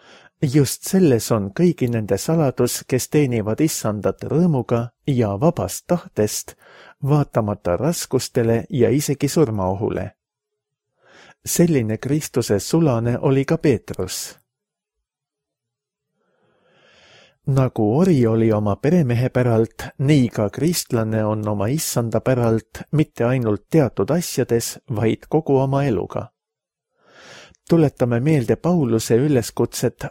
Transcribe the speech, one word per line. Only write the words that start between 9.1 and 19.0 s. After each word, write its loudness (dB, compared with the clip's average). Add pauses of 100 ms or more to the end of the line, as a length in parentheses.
surmaohule. -2 (1300)
Selline 2
Kristuse -2
sulane 0
oli 0
ka 0
Peetrus. -4 (3000)
Nagu 2
ori 4
oli 2
oma 0
peremehe 0